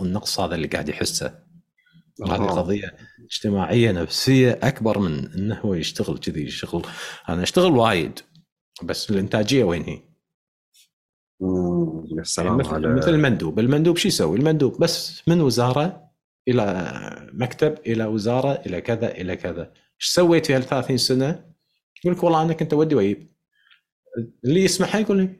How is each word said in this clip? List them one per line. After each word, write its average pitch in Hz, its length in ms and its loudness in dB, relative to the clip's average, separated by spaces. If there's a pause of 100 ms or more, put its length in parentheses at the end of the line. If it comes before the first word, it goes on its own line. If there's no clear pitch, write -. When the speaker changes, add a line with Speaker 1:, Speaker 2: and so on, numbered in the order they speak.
Speaker 1:
النقص 95 380 -4
هذا 87 160 -2
اللي 78 120 -4
قاعد 78 220 -6
يحسه. - 500 -6 (800)
وهذه 92 220 -2
Speaker 2:
أها. 98 100 0
Speaker 1:
قضية 92 460 -4 (280)
اجتماعية 104 680 0
نفسية 123 720 2
أكبر 110 360 0
من 78 340 -2
إنه 101 220 -4
هو 104 180 -2
يشتغل 82 440 -4
كذي 80 320 -8
شغل. - 360 -8 (440)
أنا 87 140 -2
أشتغل 180 280 2
وايد، 113 480 2 (640)
بس - 280 -6
الإنتاجية 107 520 2
وين 85 200 0
هي؟ - 160 -10 (1400)
Speaker 2:
مم، 82 800 -2
يا 80 60 -6
سلام 90 340 0
Speaker 1:
مثل، 135 160 0
Speaker 2:
على 78 140 -2
Speaker 1:
مثل 131 220 2
المندوب. 113 500 2
المندوب 151 380 4
شو 214 100 0
يسوي؟ 92 300 2
المندوب 147 420 2
بس - 480 -2
من 170 140 4
وزارة 127 680 2 (400)
إلى 92 840 -2
مكتب، 151 420 0 (100)
إلى 113 200 0
وزارة، 117 460 0 (140)
إلى 90 160 -6
كذا، 117 300 -2
إلى 92 240 -6
كذا. 85 260 -8 (400)
إيش - 60 -2
سويت 170 380 4
في 135 100 2
هالثلاثين 131 420 0
سنة؟ 131 480 0 (520)
يقول 175 200 0
لك: 180 60 -6
"والله 165 180 4
أنا 165 120 2
كنت 160 200 -2
أودي 151 220 4
وأجيب." 101 360 0 (1120)
اللي 165 180 4
يسمعها 185 360 0
يقول: 196 400 2